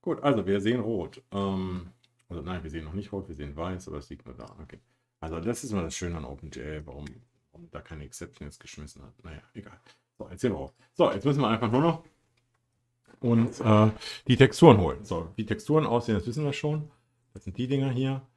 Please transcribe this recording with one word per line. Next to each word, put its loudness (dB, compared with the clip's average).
Gut, -4
also 2
wir 2
sehen 0
rot. -6
Ähm, -4
also -10
nein, -8
wir -12
sehen -10
noch -12
nicht -10
rot, -8
wir -14
sehen -12
weiß, -8
aber -10
es -14
liegt -18
nur -18
da. -18
Okay. -20
Also -8
das -6
ist -8
mal -2
das -8
Schöne -6
an -8
OpenGL, -12
warum, -14
warum -20
da -16
keine -16
Exception -16
jetzt -18
geschmissen -18
hat. -20
Naja, -16
egal. -18
So, -12
jetzt -12
sehen 2
wir -4
rot. -12
So, 4
jetzt -6
müssen 2
wir 2
einfach 2
nur 4
noch 2
uns, 2
äh, 6
die 6
Texturen 10
holen. 0
So, -6
wie -6
Texturen 0
aussehen, 2
das -2
wissen -4
wir -2
schon. -4
Das -20
sind -10
die -2
Dinger 0
hier. -2